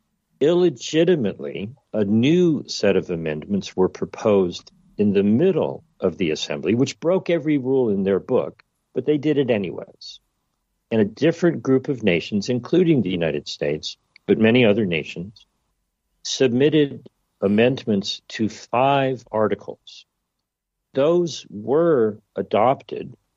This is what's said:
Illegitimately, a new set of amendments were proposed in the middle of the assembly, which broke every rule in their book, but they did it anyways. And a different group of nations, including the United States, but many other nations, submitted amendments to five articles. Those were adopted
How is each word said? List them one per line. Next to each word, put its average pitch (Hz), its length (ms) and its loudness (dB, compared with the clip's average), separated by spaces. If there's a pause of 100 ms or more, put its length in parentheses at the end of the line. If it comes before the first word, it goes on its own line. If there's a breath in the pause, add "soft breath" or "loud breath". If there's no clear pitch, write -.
(400)
Illegitimately, 139 1300 0 (240)
a 110 120 0
new 143 640 2
set 98 280 0
of 82 140 -2
amendments 82 640 -6
were 92 140 2
proposed 95 800 -2 (260)
in 104 160 2
the 98 100 2
middle 110 600 0 (160)
of 85 180 -2
the 82 140 -2
assembly, 78 440 -4
which 135 240 -2
broke 185 300 -2
every 156 280 0
rule 127 320 0
in 98 140 0
their 95 160 2
book, 90 440 -4 (300)
but 127 120 -6
they 151 120 2
did 143 200 0
it 135 120 0
anyways. - 680 -6 (720)
And 110 100 2
a 104 40 4
different 139 580 0
group 131 260 2
of 127 140 -4
nations, 98 460 0
including 151 520 2
the 92 80 -2
United 80 380 -2
States, 73 500 -6 (280)
but 101 120 2
many 113 280 4
other 104 200 4
nations, 87 600 -8 (800)
submitted 135 840 0 (340)
amendments 104 880 0
to 110 220 -4
five 135 800 -2
articles. - 760 -4 (880)
Those 165 560 0
were 113 680 0 (160)
adopted 117 800 -2 (220)